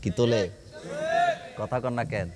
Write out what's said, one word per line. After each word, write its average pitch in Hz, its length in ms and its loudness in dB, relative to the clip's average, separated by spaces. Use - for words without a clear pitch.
কি 101 100 0
তোলে? 113 380 4
কথা 107 220 -2
কন 123 140 0
না 120 100 0
কেন? 98 320 -2